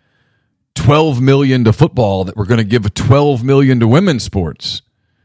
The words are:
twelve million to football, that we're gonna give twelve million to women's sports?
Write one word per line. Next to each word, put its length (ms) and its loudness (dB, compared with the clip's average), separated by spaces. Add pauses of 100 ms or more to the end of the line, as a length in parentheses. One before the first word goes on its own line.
(760)
twelve 460 2
million 440 2
to 80 4
football, 520 0
that 100 -12
we're 100 -6
gonna 180 0
give 300 -2
twelve 500 0
million 360 2
to 80 2
women's 360 0
sports? 580 -8 (440)